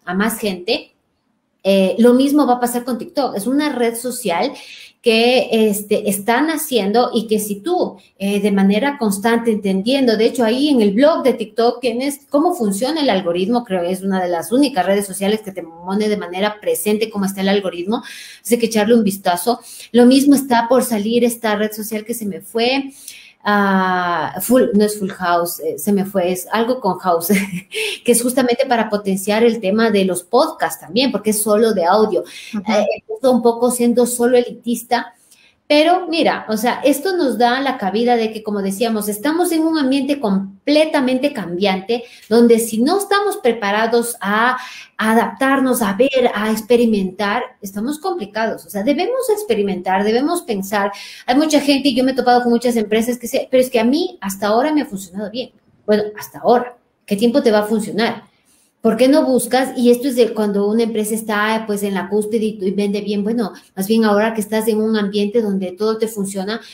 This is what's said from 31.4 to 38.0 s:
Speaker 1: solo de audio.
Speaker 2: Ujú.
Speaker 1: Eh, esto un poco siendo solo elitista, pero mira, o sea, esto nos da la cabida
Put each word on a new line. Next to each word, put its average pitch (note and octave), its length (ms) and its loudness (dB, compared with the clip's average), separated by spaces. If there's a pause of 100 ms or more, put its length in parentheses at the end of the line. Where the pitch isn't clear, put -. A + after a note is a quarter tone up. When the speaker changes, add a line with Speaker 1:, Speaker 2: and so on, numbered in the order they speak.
Speaker 1:
solo G#3+ 320 2
de F3+ 120 0
audio. G3 380 2 (300)
Speaker 2:
Ujú. G#3 180 -4
Speaker 1:
Eh, G#3 140 2 (300)
esto C4 160 2
un A#3+ 100 4
poco A#3 300 2
siendo A#3+ 340 2
solo A#3+ 320 2
elitista, A#3+ 760 -4 (540)
pero E4+ 400 4
mira, C#4+ 420 0
o A3 80 0
sea, A3+ 260 -2
esto D4 320 0
nos C4+ 220 0
da A#3+ 240 2
la C4 160 -2
cabida A3+ 380 0